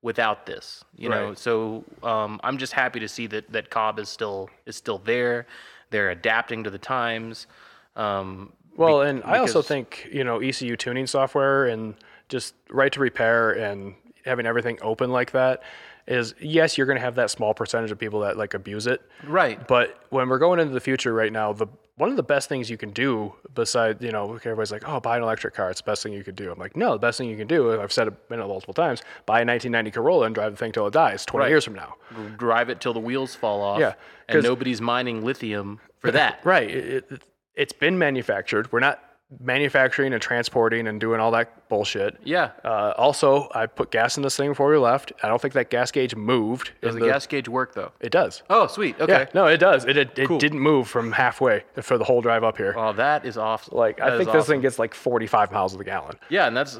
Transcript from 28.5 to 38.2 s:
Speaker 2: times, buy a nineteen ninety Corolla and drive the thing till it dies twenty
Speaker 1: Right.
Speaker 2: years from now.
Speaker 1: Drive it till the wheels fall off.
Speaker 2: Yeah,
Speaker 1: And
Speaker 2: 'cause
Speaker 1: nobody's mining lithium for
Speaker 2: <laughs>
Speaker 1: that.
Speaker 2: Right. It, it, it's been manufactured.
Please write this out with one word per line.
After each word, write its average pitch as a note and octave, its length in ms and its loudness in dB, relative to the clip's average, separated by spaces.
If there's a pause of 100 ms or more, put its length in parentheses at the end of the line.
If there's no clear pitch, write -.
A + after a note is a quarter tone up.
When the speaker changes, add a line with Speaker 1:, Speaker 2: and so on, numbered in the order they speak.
Speaker 2:
times, D#3 280 0 (240)
buy A2 140 4
a A#2+ 60 2
nineteen A#2+ 260 -2
ninety A2 200 0
Corolla C3+ 340 2
and A2 100 -4
drive G#2+ 160 -2
the G2+ 60 -14
thing A2+ 160 -6
till G#2 140 0
it G2+ 60 -4
dies C3 320 2
twenty C3+ 200 0
Speaker 1:
Right. A#2 60 2
Speaker 2:
years D3+ 120 6
from A2 120 -10
now. - 200 -16 (420)
Speaker 1:
Drive A#2 320 2
it B2+ 120 -8
till B2 120 -2
the A2+ 60 -4
wheels B2+ 340 -4
fall G#2 280 -2
off. G2+ 180 0
Speaker 2:
Yeah, B2 140 2 (340)
Speaker 1:
And A#2 80 0
Speaker 2:
'cause A2 80 6
Speaker 1:
nobody's B2 380 0
mining A#2+ 420 -2
lithium G#2 560 -6 (200)
for B2 120 0
Speaker 2:
<laughs> C3+ 80 4
Speaker 1:
that. B2+ 240 0
Speaker 2:
Right. D#3 260 2
It, B2+ 400 -6
it, C3+ 140 -16 (320)
it's D3 180 -2
been F3 240 0
manufactured. A#2 760 -2